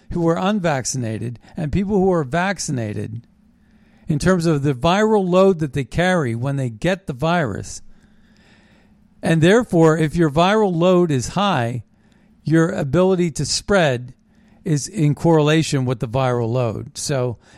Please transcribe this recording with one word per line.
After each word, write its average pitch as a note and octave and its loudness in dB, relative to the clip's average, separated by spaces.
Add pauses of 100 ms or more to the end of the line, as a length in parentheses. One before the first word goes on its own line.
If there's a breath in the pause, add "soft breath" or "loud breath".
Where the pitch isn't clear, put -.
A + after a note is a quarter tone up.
(120)
who E3+ -2
are E3 0
unvaccinated C3 -4 (180 loud breath)
and D3+ -6
people G3+ -2
who F#3 2
are E3 0
vaccinated A#2+ -6 (800 soft breath)
in D3+ 0
terms F3 2
of D3+ 2
the D3 0
viral F#3+ 0
load F#3 4
that D3+ -4
they C#3 -4
carry E3 0
when C3+ -4
they C3 -4
get E3 -4
the D#3 -6
virus. C3+ -4 (1400 soft breath)
And E3 2
therefore, E3+ 4
if D#3 0
your E3 2
viral F#3 2
load F3 4
is B2+ -2
high, B2+ -2 (640 soft breath)
your D#3+ 2
ability F3 0
to D3 -6
spread C3 0 (500 soft breath)
is D3 -2
in D3+ 0
correlation D3+ 2
with B2 -4
the B2+ -6
viral B2 -2
load. A#2 -4
So B2 -6 (200 soft breath)